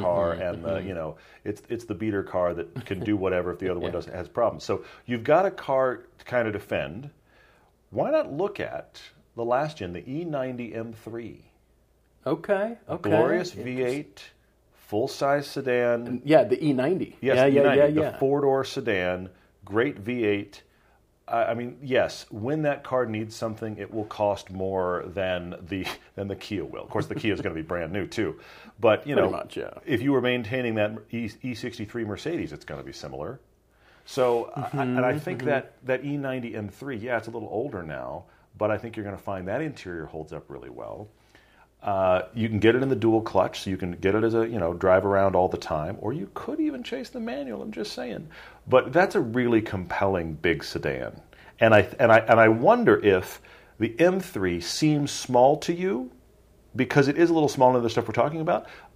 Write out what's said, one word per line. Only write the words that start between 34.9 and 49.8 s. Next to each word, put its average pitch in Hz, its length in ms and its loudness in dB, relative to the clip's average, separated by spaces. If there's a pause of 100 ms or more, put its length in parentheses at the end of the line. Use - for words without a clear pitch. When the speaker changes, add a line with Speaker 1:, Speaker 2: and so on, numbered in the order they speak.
Speaker 1:
I 127 60 2
Speaker 2:
Mm-hmm, 151 80 -4
Speaker 1:
think 180 200 -8
Speaker 2:
mm-hmm. 127 100 -4
Speaker 1:
that, 135 240 -2 (120)
that 131 180 -2
E 143 140 -4
ninety 131 380 -6
M 104 120 -6
three, 135 300 -10
yeah, 120 200 -4
it's 107 100 -8
a 113 40 -10
little 107 200 -10
older 107 320 -6
now, 71 420 -10 (320)
but 107 140 0
I 104 80 0
think 117 180 -12
you're 104 80 -8
gonna 98 120 -8
find 92 300 -8
that 120 140 -4
interior 92 460 -10
holds 78 260 -12
up 73 160 -12
really 64 220 -16
well. 60 360 -12 (720)
Uh, 95 420 2 (100)
you 113 160 -2
can 107 100 0
get 113 160 8
it 127 80 2
in 135 60 0
the 131 60 0
dual 110 260 4
clutch, - 400 2
so - 80 -6
you 92 80 -2
can 90 160 -4
get 92 200 2
it 110 120 4
as 110 100 2
a, 113 100 4
you 117 140 -4
know, 85 140 0
drive 92 320 4
around 98 280 4
all 92 140 4
the 87 100 -4
time, 80 440 -4
or 107 100 -4
you 185 220 -8
could - 260 -8
even 277 240 -4
chase 247 240 -10
the 247 140 -12
manual, 247 400 -8
I'm 220 100 -10
just 208 220 -8
saying. 240 340 -10 (400)
But 127 240 6
that's 185 240 4
a 190 60 4
really 117 400 2
compelling 92 720 -2